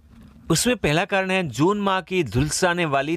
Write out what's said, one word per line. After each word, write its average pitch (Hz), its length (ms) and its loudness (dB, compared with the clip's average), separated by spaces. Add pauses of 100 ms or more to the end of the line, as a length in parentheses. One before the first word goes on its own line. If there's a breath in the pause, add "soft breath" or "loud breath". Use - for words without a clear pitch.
(500)
उसमें 220 260 0
पहला 165 280 0
कारण 190 260 -2
है 190 180 0
जून 165 320 0
माह 190 200 0
की 185 240 -2
झुलसाने 151 600 0
वाली 147 320 0